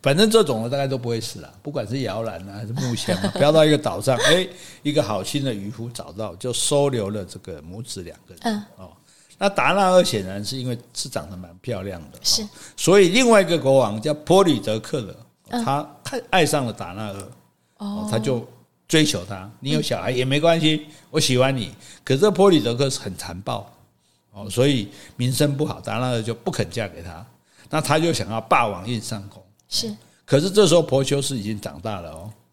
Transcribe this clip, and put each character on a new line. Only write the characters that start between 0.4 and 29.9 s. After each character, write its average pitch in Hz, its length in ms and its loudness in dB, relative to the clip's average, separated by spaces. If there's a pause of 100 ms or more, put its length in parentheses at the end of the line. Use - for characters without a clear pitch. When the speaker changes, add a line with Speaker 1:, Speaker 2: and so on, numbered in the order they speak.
Speaker 1:
种 120 220 0
的 117 60 -4
大 139 80 -2
概 139 100 -2
都 135 100 -2
不 120 120 -6
会 117 100 -2
死 - 220 -10
啦， - 100 -20 (100)
不 - 80 -10
管 143 160 -6
是 123 160 -6
摇 110 220 -4
篮 92 160 -8 (100)
啊， 98 80 -16
还 110 80 -10
是 104 80 -10
木 127 220 -4
箱 180 220 -2
啊， 196 140 -2
<laughs> - 40 -10
飘 151 160 4
到 156 140 8
一 156 40 4
个 151 80 6
岛 120 220 -2
上， 131 180 2
哎， 180 300 2 (360)
一 143 100 -2
个 143 100 2
好 104 180 -2
心 135 220 -4
的 131 100 -2
渔 101 160 -8
夫 113 200 -12
找 - 240 -14
到， 98 240 -8
就 123 160 -6
收 143 340 2
留 113 220 -2
了 104 160 -6
这 - 140 -18
个 80 220 -14
母 92 200 -14
子 95 220 -12
两 82 220 -16
个 92 80 -20
人。 87 100 -20
Speaker 2:
嗯。 208 200 -4 (140)
Speaker 1:
哦， 92 140 -20 (460)
那 202 120 0
达 151 240 2
纳 190 160 4
厄 185 120 6
显 101 240 -2
然 98 180 -8
是 123 140 -8
因 127 100 -6
为 120 100 -4 (160)
是 - 160 -8
长 85 200 -8
得 92 60 -12
蛮 90 260 -16
漂 110 200 -8
亮 95 180 -10 (100)
的， - 140 -20
Speaker 2:
是。 - 180 0
Speaker 1:
哦， 208 80 -10 (280)
所 196 240 6
以 175 80 8
另 240 200 4
外 214 120 8
一 185 40 2
个 165 140 0
国 135 200 4
王 107 220 0
叫 147 120 -2
波 180 300 4
吕 147 160 4
德 110 200 -4
克 131 220 -6
的， 92 140 -12 (340)
Speaker 2:
嗯。 240 160 -4
Speaker 1:
他 143 220 -2 (160)
太 - 260 -8
爱 175 160 4
上 147 200 0
了 113 60 -4
达 98 160 -10
纳 104 220 -10
厄， 98 100 -12 (580)
Speaker 2:
哦。 208 100 -10
Speaker 1:
哦， 202 220 -6
他 113 80 0
就 113 300 -2 (400)
追 160 160 4
求 92 220 -2
她 98 340 -12
，“你 135 120 -4
有 156 100 0
小 110 200 -2
孩 98 80 -2
也 127 140 0
没 139 160 0
关 165 200 4
系， 151 280 2
嗯。 - 60 -20 (180)
我 156 80 0
喜 127 180 2
欢 135 180 4
你。” 107 200 -6 (280)
可 143 120 0
是 143 60 2
这 208 100 6
波 196 180 6
吕 165 120 6
德 120 120 -2
克 135 160 0
是 131 100 -6
很 92 180 -10
残 87 240 -12
暴， 107 280 -8 (600)
哦， 104 180 -14
所 120 180 2
以 123 200 0 (300)
名 123 140 -2
声 143 240 2
不 143 100 -2
好， - 160 -10
达 107 140 -6
纳 127 160 -2
厄 117 100 -2
就 113 120 -4
不 - 160 -6
肯 107 220 -4
嫁 110 160 -4
给 85 160 -14
他。 87 200 -14 (500)
那 156 60 0
他 151 180 2
就 165 140 2
想 95 180 -4
要 113 120 -4
霸 127 260 4
王 95 180 -6
硬 117 140 -4
上 101 300 -10
弓。 95 120 -20 (280)
Speaker 2:
是。 214 260 -4 (300)